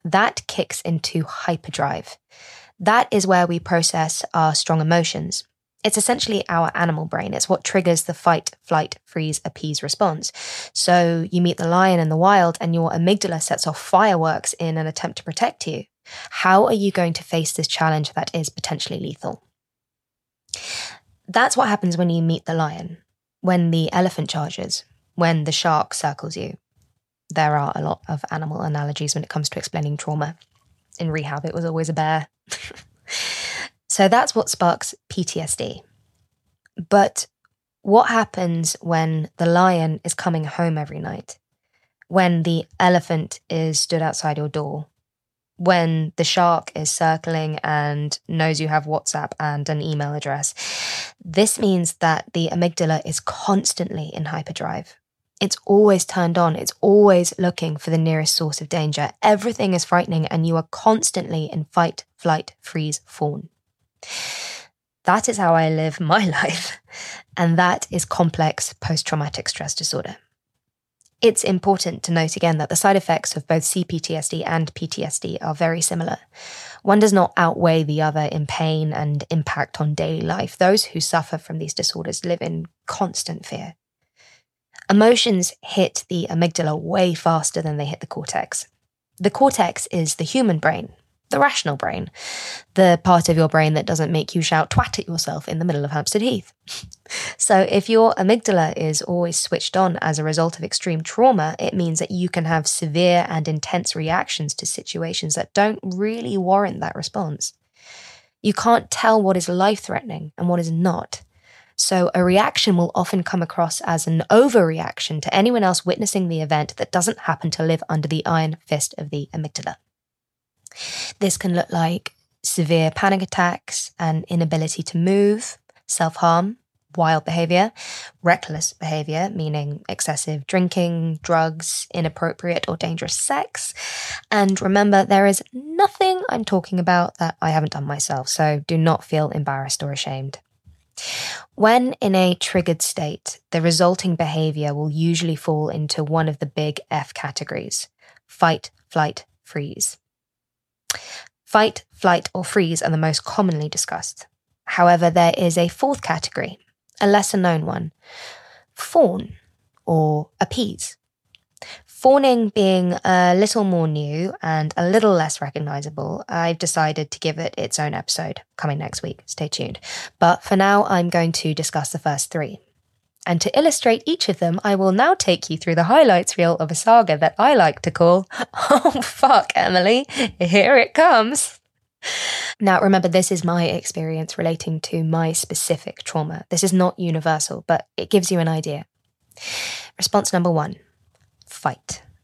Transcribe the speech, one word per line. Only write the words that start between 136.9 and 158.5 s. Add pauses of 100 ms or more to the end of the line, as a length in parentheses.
that
I
haven't
done
myself,
so
do
not
feel
embarrassed
or
ashamed. (1200)
When
in
a
triggered
state, (100)
the
resulting
behavior
will
usually
fall
into
one
of
the
big (120)
F
categories: (380)
fight, (180)
flight, (180)
freeze. (1400)
Fight,
flight,
or
freeze
are
the
most
commonly
discussed. (380)
However,
there
is
a
fourth
category, (420)
a
lesser
known
one, (800)